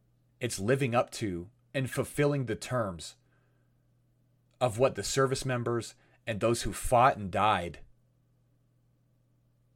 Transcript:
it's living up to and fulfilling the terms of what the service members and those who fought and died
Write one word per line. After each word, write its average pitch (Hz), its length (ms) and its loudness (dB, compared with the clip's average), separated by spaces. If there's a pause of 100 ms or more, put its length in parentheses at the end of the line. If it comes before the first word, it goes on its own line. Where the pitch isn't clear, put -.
(400)
it's 120 180 -4
living 120 380 0
up 123 160 2
to 90 400 -6 (240)
and 135 160 -2
fulfilling 143 560 0
the 107 80 -2
terms 101 600 -6 (1400)
of 117 200 0
what 113 160 4
the 98 80 -4
service 135 420 0
members 120 480 -2 (320)
and 107 140 -4
those 117 240 2
who 104 100 -2
fought 127 440 4
and 101 120 -6
died 95 520 0 (1900)